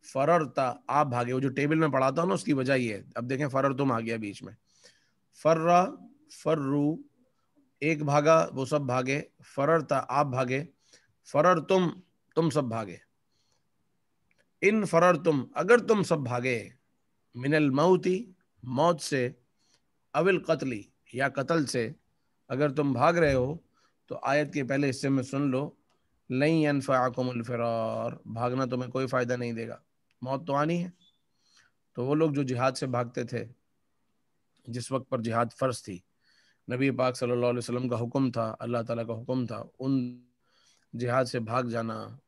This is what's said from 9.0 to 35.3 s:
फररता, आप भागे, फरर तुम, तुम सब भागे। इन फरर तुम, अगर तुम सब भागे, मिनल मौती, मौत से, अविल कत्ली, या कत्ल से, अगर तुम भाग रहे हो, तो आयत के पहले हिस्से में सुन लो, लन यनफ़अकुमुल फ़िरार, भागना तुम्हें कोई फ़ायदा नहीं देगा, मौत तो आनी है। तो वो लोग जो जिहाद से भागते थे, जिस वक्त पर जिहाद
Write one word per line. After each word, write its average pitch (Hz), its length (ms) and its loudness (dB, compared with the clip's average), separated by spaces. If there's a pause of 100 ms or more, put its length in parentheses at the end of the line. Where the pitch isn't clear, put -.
फररता, 147 500 0
आप 139 320 0
भागे, 131 320 -2 (680)
फरर 165 340 4
तुम, 185 260 2 (480)
तुम 165 140 2
सब 120 180 0
भागे। 110 300 -6 (1600)
इन 208 220 4
फरर 170 340 4
तुम, 147 280 0 (100)
अगर 202 260 6
तुम 208 200 2
सब 156 220 0
भागे, 120 480 -4 (640)
मिनल 143 360 2
मौती, 185 640 2 (280)
मौत 147 380 0
से, 131 220 -2 (920)
अविल 170 260 2
कत्ली, 135 460 -4 (280)
या 135 160 -2
कत्ल 147 340 0
से, 117 300 -2 (560)
अगर 143 200 0
तुम 143 240 0
भाग 160 240 4
रहे 151 140 4
हो, 135 300 -2 (480)
तो - 140 -10
आयत 143 300 0
के 147 100 -2
पहले 139 220 -2
हिस्से 135 220 -2
में 135 160 2
सुन 139 260 -2
लो, 127 120 -2 (680)
लन 147 280 2
यनफ़अकुमुल 127 840 0
फ़िरार, 113 760 -4 (100)
भागना 123 380 -2
तुम्हें 123 240 -4
कोई 131 160 -2
फ़ायदा 123 300 0
नहीं 120 180 -6
देगा, 113 260 -10 (420)
मौत 135 240 -6
तो 139 80 -4
आनी 151 220 0
है। 175 160 -4 (1040)
तो 123 80 -4
वो 139 100 0
लोग 156 200 2
जो 139 100 0
जिहाद 127 300 0
से 135 140 -6
भागते 120 360 -4
थे, 113 200 -8 (1200)
जिस 120 260 -8
वक्त 127 180 -4
पर 127 100 -2
जिहाद 113 320 0